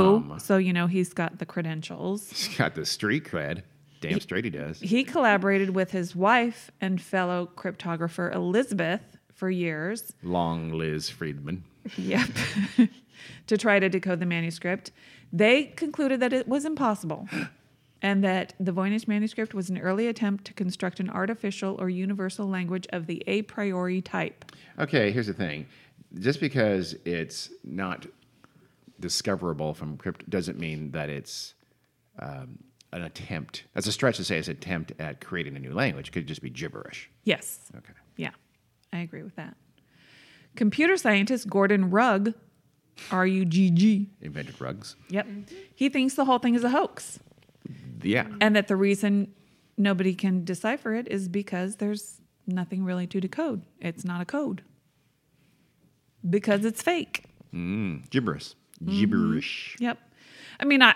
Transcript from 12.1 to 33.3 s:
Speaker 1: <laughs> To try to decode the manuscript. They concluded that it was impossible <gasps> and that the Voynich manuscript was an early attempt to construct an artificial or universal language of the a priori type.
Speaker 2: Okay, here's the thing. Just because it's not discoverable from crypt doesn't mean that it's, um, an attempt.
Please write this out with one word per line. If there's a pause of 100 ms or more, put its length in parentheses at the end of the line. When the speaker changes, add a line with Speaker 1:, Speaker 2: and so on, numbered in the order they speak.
Speaker 1:
<laughs> (580)
To
try
to
decode
the
manuscript. (420)
They
concluded
that
it
was
impossible (360)
<gasps>
and
that
the
Voynich
manuscript
was
an
early
attempt
to
construct
an
artificial
or
universal
language
of
the
a
priori
type. (340)
Speaker 2:
Okay,
here's
the
thing. (520)
Just
because
it's (140)
not (960)
discoverable
from
crypt
doesn't
mean
that
it's, (640)
um, (340)
an
attempt. (100)